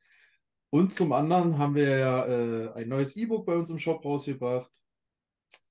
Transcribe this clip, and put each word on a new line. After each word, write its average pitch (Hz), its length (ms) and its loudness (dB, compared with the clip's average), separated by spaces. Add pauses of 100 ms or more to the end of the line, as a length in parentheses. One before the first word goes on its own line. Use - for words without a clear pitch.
(720)
Und 185 240 4
zum 160 180 0
anderen 160 460 2
haben 143 180 2
wir 139 220 4
ja, 127 280 2
äh, 117 480 -2
ein 117 140 -10
neues 135 280 -2
E-Book 220 300 -2
bei 175 100 0
uns 165 140 -2
im 165 80 -6
Shop - 260 -4
rausgebracht. 131 680 -4 (1000)